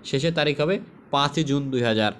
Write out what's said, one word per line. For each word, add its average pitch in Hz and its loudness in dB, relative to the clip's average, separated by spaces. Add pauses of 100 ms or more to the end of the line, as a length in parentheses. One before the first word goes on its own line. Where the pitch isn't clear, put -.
শেষের 143 -2
তারিখ 151 0
হবে 165 0 (320)
পাঁচই 143 0
জুন 139 -2
দুই 127 0
হাজার 110 2